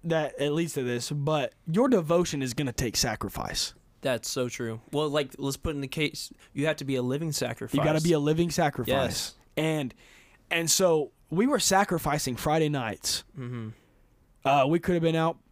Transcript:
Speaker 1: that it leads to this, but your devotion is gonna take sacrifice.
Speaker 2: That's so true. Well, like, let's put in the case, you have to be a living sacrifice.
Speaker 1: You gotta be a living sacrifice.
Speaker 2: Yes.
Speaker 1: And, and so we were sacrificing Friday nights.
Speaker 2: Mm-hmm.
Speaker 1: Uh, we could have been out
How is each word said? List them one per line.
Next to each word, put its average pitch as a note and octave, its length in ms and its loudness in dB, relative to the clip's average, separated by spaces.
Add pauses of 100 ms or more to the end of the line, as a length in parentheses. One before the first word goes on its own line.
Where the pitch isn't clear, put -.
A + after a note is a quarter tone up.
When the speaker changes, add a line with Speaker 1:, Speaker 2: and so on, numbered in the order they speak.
Speaker 1:
that D#3+ 360 0
it D3 120 0
leads E3 220 0
to C#3 100 -2
this, B2 280 -4
but D3+ 420 -2 (180)
your A3+ 160 4
devotion E3+ 540 2
is B2+ 120 -2
gonna C#3 200 -2
take A#2 220 -2
sacrifice. - 760 -4 (280)
Speaker 2:
That's B2+ 280 -2
so B2+ 180 -2
true. A2+ 320 -6 (120)
Well, D3+ 180 0
like, C#3+ 280 0
let's C#3 200 -4
put D#3+ 180 -6
in C#3+ 60 -4
the C3+ 60 -6
case, - 440 -4 (220)
you C#3+ 140 -2
have D3+ 100 0
to C#3+ 80 -10
be C3+ 100 -2
a B2+ 60 0
living D3 300 -2
sacrifice. A#2 440 -4
Speaker 1:
You - 80 2
gotta D#3 180 2
be E3 120 2
a D3+ 60 2
living D#3+ 300 2
sacrifice. D3 420 0
Speaker 2:
Yes. C3 420 -2 (240)
Speaker 1:
And, D3+ 360 -2 (580)
and E3 180 0
so D#3+ 420 4 (180)
we G3 180 2
were C#4 120 2
sacrificing D#3 760 2
Friday D#3 340 2
nights. A#2+ 540 -4 (140)
Speaker 2:
Mm-hmm. A#2+ 320 -8 (760)
Speaker 1:
Uh, C#3 220 6
we E3 120 2
could F3+ 140 0
have E3 100 2
been D#3+ 120 4
out D#3+ 220 2 (140)